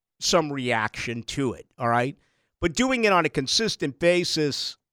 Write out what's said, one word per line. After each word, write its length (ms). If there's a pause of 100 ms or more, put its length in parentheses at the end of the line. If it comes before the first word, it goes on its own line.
(200)
some 320
reaction 720
to 300
it, 140 (120)
all 100
right? 280 (460)
But 100
doing 320
it 80
on 140
a 20
consistent 720
basis, 800 (140)